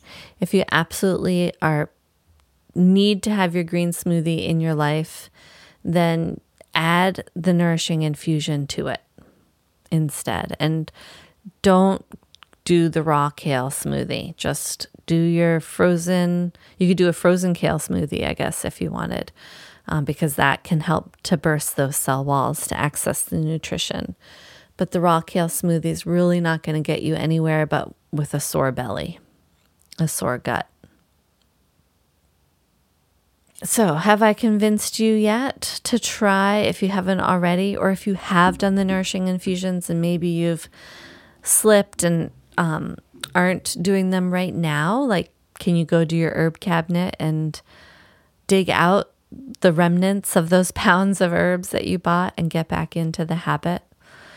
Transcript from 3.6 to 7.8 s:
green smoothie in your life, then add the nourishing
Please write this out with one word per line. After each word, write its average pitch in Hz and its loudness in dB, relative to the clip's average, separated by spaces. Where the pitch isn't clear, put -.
green 175 -2
smoothie 165 -2
in 165 0
your 160 0
life, 151 -2
then 165 0
add 175 2
the 180 0
nourishing 170 0